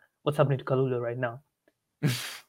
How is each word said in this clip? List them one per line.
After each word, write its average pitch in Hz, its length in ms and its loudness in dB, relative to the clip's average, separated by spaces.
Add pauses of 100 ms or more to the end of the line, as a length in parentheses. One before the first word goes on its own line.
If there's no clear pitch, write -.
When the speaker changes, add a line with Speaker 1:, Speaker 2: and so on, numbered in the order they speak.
(220)
Speaker 1:
What's 147 160 0
happening 139 200 4
to - 60 -12
Kalulu 131 360 0
right 120 180 -4
now? 127 220 -4 (640)
Speaker 2:
<laughs> 139 80 2 (380)